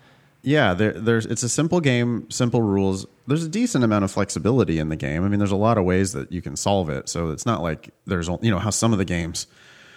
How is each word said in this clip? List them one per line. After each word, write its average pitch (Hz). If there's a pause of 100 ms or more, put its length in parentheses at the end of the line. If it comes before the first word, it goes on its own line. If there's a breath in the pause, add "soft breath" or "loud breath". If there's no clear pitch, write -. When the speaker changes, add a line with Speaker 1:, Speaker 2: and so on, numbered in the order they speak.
Speaker 1:
<laughs> -
Speaker 2:
yeah, 131
there, 104
there's, 113
it's 117
a 120
simple 170
game, 120
simple 120
rules. 98 (200)
There's 156
a 160
decent 196
amount 107
of 90
flexibility 95
in 78
the 78
game. 76
I 101
mean, 101
there's 101
a 98
lot 110
of 95
ways 92
that 69
you 87
can 71
solve 98
it. 67
So 85
it's 71
not 107
like 80 (160)
there's, 87 (120)
you 117
know, -
how 107
some 113
of 98
the 95
games, 82 (500 loud breath)